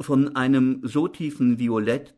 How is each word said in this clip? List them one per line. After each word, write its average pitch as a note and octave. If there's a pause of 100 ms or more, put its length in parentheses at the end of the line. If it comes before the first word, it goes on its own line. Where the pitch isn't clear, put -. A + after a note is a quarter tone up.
von C#3+
einem C3
so D3
tiefen B2+
Violett, A#2